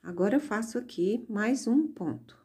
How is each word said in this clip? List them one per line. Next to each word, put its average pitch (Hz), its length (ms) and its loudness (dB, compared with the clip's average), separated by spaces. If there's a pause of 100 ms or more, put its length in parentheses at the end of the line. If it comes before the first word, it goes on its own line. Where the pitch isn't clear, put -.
Agora, 180 340 2
eu 285 40 6
faço 226 380 -4
aqui 220 520 -2
mais 226 380 0
um 285 200 4
ponto. - 580 -8